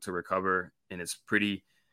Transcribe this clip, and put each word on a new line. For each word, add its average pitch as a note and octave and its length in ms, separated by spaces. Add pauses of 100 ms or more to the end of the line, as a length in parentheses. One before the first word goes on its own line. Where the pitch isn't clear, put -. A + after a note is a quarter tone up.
to F#2+ 100
recover, F#2 600 (180)
and F2+ 100
it's E2 140
pretty, G#2 500 (280)